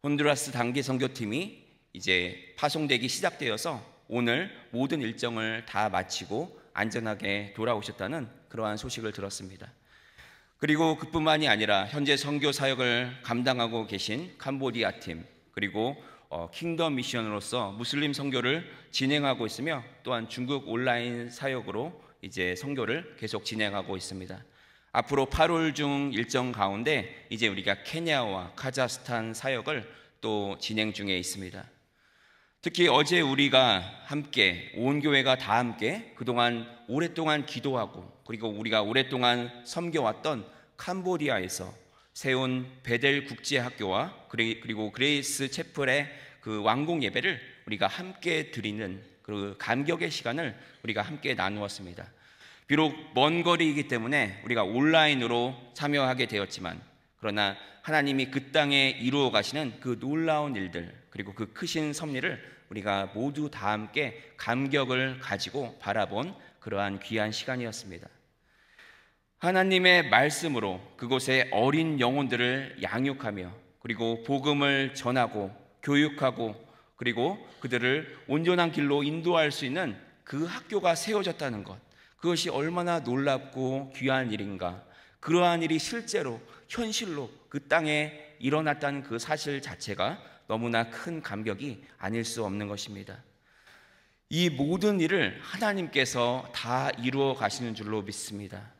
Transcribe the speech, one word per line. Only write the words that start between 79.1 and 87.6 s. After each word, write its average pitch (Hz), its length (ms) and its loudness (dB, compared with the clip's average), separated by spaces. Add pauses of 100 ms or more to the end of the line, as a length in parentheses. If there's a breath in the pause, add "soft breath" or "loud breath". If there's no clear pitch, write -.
수 139 140 -6
있는 139 320 -2 (280)
그 147 200 -4
학교가 185 500 0
세워졌다는 165 720 -2
것, 98 160 -14 (380 soft breath)
그것이 170 320 0
얼마나 170 480 0
놀랍고 131 1000 0
귀한 131 340 2
일인가. 98 540 -6 (360 loud breath)
그러한 170 420 4
일이 160 160 2
실제로 170 640 -4 (280 loud breath)
현실로 202 640 -4 (180)
그 143 180 -6